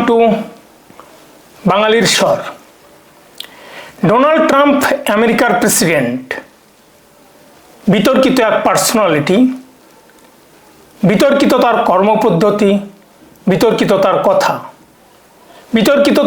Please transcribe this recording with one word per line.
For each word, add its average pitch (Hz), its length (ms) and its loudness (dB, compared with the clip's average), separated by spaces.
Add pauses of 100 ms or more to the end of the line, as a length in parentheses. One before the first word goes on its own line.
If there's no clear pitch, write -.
to 233 80 2 (1500)
বাঙালির 214 360 0 (100)
স্বর। - 220 -2 (1700)
ডোনাল্ড 294 400 2
ট্রাম্প 277 320 2 (360)
আমেরিকার 233 340 0 (100)
প্রেসিডেন্ট, 139 640 -2 (1700)
বিতর্কিত 262 440 2 (120)
এক 196 60 0 (120)
পার্সোনালিটি, 185 680 0 (1600)
বিতর্কিত 277 520 2 (120)
তার 233 120 2 (140)
কর্মপদ্ধতি, 208 840 0 (760)
বিতর্কিত 214 420 0 (120)
তার 185 120 0 (100)
কথা, 151 260 0 (1200)
বিতর্কিত 277 500 2